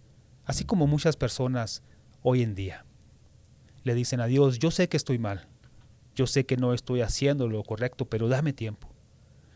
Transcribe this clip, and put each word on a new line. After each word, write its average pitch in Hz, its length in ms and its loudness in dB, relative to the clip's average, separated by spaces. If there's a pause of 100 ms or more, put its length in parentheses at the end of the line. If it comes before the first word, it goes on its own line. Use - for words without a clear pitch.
(440)
Así - 200 -4
como 151 240 2
muchas 147 280 2
personas 127 680 -4 (380)
hoy 127 200 4
en 107 140 -2
día 95 280 -10 (1000)
le 120 100 0
dicen 120 260 0
a 113 60 0
Dios, 131 320 4
"Yo 160 140 2
sé 180 160 2
que - 80 -2
estoy 131 220 0
mal, 101 280 -6 (720)
yo 127 100 2
sé 135 180 0
que 131 120 0
no 123 180 2
estoy 123 280 -2
haciendo 139 440 0
lo 110 160 -2
correcto, 120 440 -4
pero 113 200 -2
dame 131 260 0
tiempo. 110 360 -10 (680)